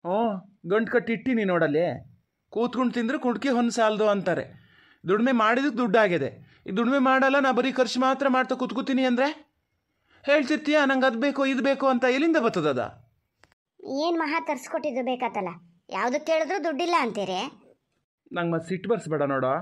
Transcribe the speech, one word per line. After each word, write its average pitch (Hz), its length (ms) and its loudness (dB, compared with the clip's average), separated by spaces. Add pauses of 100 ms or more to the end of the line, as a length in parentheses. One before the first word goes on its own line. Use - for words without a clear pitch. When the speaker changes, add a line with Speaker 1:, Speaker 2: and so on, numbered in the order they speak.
Speaker 1:
ಹ್ಞೂ, 196 600 -4
ಗಂಟು 208 260 0
ಕಟ್ಟಿ 233 200 0
ಇಟ್ಟಿನಿ 226 320 -2
ನೋಡಲ್ಲಿ, 165 420 2 (640)
ಕೂತ್ಕೊಂಡು 240 420 -2
ತಿಂದ್ರೆ 240 260 -2
ಕುಣ್ಕಿ 254 300 -2
ಹೊನ್ 240 220 2
ಸಾಲ್ದು 214 380 2
ಅಂತಾರೆ. 180 360 0 (640)
ದುಡಿಮೆ 226 240 2
ಮಾಡಿದಕ್ಕೆ 240 460 2
ದುಡ್ಡು 233 200 2
ಆಗಿದೆ, 170 680 0
ಈ - 40 -10
ದುಡಿಮೆ 240 280 0
ಮಾಡಲ್ಲ, 262 400 4
ನಾ 262 140 2
ಬರೀ 254 200 0
ಖರ್ಚು 254 280 0
ಮಾತ್ರ 262 280 2
ಮಾಡ್ತಾ 254 260 0
ಕೂತ್ಕೋತೀನಿ 254 500 -2
ಅಂದ್ರೆ 254 240 2 (960)
ಹೇಳ್ತಿರ್ತೀಯ, 294 580 2
ನಂಗೆ 262 220 2
ಅದು 226 120 0
ಬೇಕು 277 280 0
ಇದು 269 160 0
ಬೇಕು 277 240 0
ಅಂತ. 254 180 2
ಎಲ್ಲಿಂದ 285 320 2
ಬರ್ತದದ? 151 440 2 (1040)
Speaker 2:
ಏನ್ 330 340 -2
ಮಹಾ 320 220 -2
ತರ್ಸ್ಕೊಟ್ಟಿದ್ದು 294 640 -6
ಬೇಕಾತಲ್ಲ, 233 440 -4 (420)
ಯಾವ್ದಕ್ಕೆ 277 420 -2
ಕೇಳಿದ್ರು 320 320 -2
ದುಡ್ಡಿಲ್ಲ 339 340 -2
ಅಂತೀರಿ. 208 540 -4 (800)
Speaker 1:
ನಂಗೆ 170 200 -2
ಮತ್ತೆ 165 160 -4
ಸಿಟ್ಟು 196 200 -6
ಬರ್ಸ್ಬೇಡ 156 340 -2
ನೋಡೋ. 135 400 0